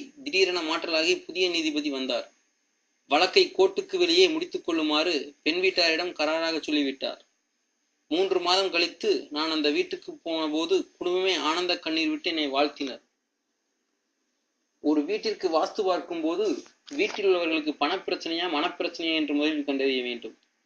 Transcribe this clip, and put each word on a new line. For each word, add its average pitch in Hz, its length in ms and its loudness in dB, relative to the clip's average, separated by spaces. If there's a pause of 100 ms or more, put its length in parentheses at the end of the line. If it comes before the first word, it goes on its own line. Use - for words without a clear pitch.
(220)
திடீரென 180 400 2
மாற்றலாகி 165 560 0
புதிய 180 300 -4
நீதிபதி 156 420 -2
வந்தார். 127 380 -4 (840)
வழக்கை 180 380 6
கோர்ட்டுக்கு - 500 2
வெளியே 175 300 6
முடித்துக் - 380 -4
கொள்ளுமாறு 160 480 0 (280)
பெண் 165 200 0
வீட்டாரிடம் 175 560 0
கராராக 160 400 0
சொல்லிவிட்டார். 139 640 -2 (880)
மூன்று 180 300 2
மாதம் 180 320 2
கழித்து 170 380 -2 (200)
நான் 156 240 -2
அந்த 147 160 2
வீட்டுக்கு 180 400 -4 (140)
போன 165 160 -4 (100)
போது 165 240 0 (180)
குடும்பமே 185 420 0 (140)
ஆனந்த 175 300 0
கண்ணீர் 160 340 -2
விட்டு 151 180 -4
என்னை 156 180 -2
வாழ்த்தினர். 139 540 -2 (1800)
ஒரு 151 200 4
வீட்டிற்கு 403 440 -2
வாஸ்து - 360 0
பார்க்கும் 170 400 -2
போது 180 220 0 (460)
வீட்டில் 196 360 0
உள்ளவர்களுக்கு 160 540 2
பணப்பிரச்சனையா 175 680 -2
மனப்பிரச்சனையா 165 680 -2
என்று 147 200 0
முதலில் 151 300 0
கண்டறிய 135 340 0
வேண்டும். 120 340 -8 (300)